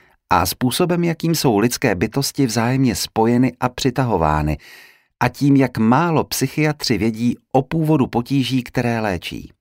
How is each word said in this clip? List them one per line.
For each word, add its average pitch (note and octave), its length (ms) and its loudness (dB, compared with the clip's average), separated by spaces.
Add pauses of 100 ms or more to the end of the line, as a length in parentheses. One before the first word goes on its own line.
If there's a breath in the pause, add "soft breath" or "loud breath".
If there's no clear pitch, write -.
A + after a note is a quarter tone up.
(300 soft breath)
a F2+ 160 4
způsobem, E3+ 580 0
jakým E3 300 -2
jsou A#2 240 2
lidské A#2 360 0
bytosti B2+ 520 -2
vzájemně A#2+ 480 0
spojeny A#2+ 680 0
a B2+ 80 -2
přitahovány, D#2+ 880 0 (640 loud breath)
a B2 60 2
tím, C#3 280 2
jak C3 220 2
málo C3 460 2
psychiatři D3 760 -2
vědí A2+ 380 -2 (160)
o C3+ 100 2
původu D#3 440 0
potíží, B2 560 -2
které A#2 380 -4
léčí. F#2 600 -6